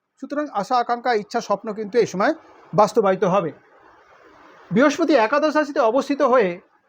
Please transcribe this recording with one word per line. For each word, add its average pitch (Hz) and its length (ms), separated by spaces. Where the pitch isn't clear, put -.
সুতরাং 294 220
আশা 196 220
আকাঙ্ক্ষা 240 320
ইচ্ছা 214 260
স্বপ্ন 202 340
কিন্তু 214 240
এই 220 140
সময় 214 200
বাস্তবায়িত 190 520
হবে। 180 260
বৃহস্পতি 294 460
একাদশ 294 380
রাশিতে 294 260
অবস্থিত 269 420
হয়ে 240 280